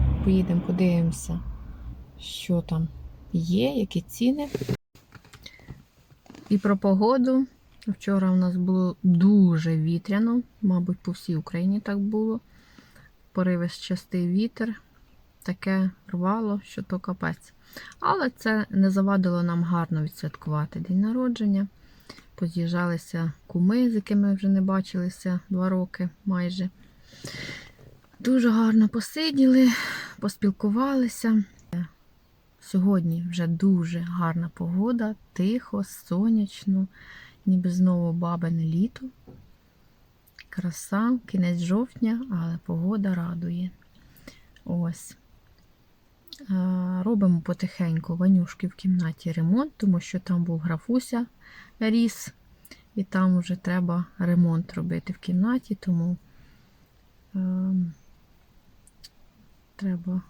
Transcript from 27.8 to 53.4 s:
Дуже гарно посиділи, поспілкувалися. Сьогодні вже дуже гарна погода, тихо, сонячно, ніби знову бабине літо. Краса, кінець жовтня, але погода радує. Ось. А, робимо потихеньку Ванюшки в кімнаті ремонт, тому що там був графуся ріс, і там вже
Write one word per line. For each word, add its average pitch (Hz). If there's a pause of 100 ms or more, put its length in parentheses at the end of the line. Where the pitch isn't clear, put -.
Дуже 247
гарно 220
посиділи, 262 (500)
поспілкувалися. 220 (1300)
Сьогодні 175
вже 170
дуже 170
гарна 170
погода, 214 (180)
тихо, 202
сонячно, 196 (580)
ніби 180
знову 175
бабине 170
літо. 175 (1400)
Краса, 202
кінець 175
жовтня, 226
але 165
погода 185
радує. 175 (920)
Ось. 170 (1300)
А, 185
робимо 196
потихеньку 170
Ванюшки 180
в 185
кімнаті 175
ремонт, 185
тому 185
що 180
там 175
був 170
графуся 233 (540)
ріс, 226 (640)
і 196
там 185
вже 180